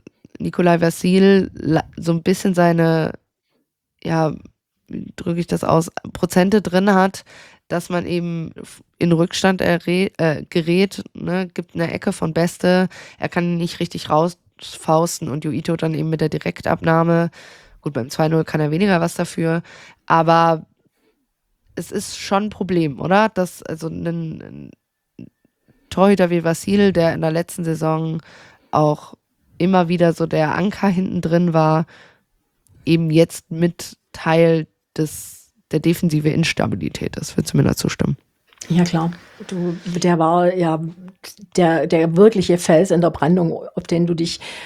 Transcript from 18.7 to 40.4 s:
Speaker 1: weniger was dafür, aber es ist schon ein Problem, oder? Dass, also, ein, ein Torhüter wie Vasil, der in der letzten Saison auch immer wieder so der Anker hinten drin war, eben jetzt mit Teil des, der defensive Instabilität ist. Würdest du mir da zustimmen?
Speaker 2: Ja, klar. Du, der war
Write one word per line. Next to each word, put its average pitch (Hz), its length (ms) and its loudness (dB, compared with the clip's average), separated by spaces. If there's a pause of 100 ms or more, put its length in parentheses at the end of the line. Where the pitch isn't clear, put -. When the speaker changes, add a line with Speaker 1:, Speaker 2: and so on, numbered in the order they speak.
Speaker 1:
weniger 180 280 2
was 170 140 -2
dafür, 165 480 -4 (440)
aber 165 600 2 (1080)
es 175 160 -12
ist - 260 -8
schon 202 280 0
ein 208 40 -8
Problem, 170 500 -2
oder? 196 280 2
Dass, - 340 -6
also, 160 240 -10
ein, 170 560 -8
ein 65 280 -18 (1160)
Torhüter 190 400 4
wie 170 140 0
Vasil, 196 500 2
der 165 220 2
in 160 60 -6
der 160 100 0
letzten 170 320 -4
Saison 160 580 -2 (520)
auch 151 420 0 (420)
immer 180 300 2
wieder 170 280 2
so 165 120 -2
der 156 300 0
Anker 196 320 0
hinten 185 320 -2
drin 170 320 2
war, 156 340 2 (1000)
eben 165 280 2
jetzt 165 400 2
mit 170 440 -2 (140)
Teil 165 560 2 (300)
des, - 560 -8 (180)
der 160 80 0
defensive 156 520 0
Instabilität - 840 -2
ist. - 220 -10
Würdest - 180 -2
du 147 40 4
mir 139 40 6
da - 140 2
zustimmen? - 400 -2 (520)
Speaker 2:
Ja, 170 140 2
klar. 170 300 -2 (340)
Du, 175 380 -6
der 175 340 0
war 175 340 4